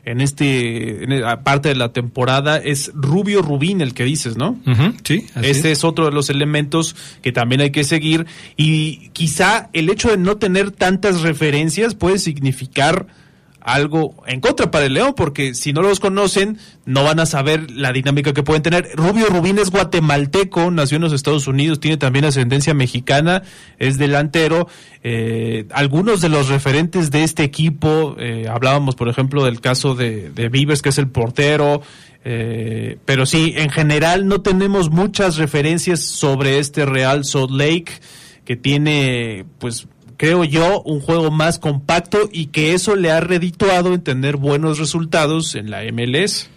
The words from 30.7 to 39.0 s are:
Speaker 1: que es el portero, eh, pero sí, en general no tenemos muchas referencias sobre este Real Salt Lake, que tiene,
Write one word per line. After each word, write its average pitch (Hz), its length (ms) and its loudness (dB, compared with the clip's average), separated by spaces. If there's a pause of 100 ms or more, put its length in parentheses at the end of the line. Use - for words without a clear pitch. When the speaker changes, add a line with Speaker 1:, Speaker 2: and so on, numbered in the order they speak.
Speaker 1:
que 143 60 2
es 139 100 0
el 139 80 0
portero, 147 760 0 (420)
eh, 113 840 -6
pero 135 200 2
sí, 160 300 2
en 151 160 0
general 160 560 2
no 196 140 2
tenemos 196 500 2
muchas 190 460 2
referencias 156 640 0
sobre 139 580 0
este 143 260 -2
Real 135 400 0
Salt 131 240 -2
Lake, 151 440 0 (520)
que 123 100 -4
tiene, 131 880 0 (120)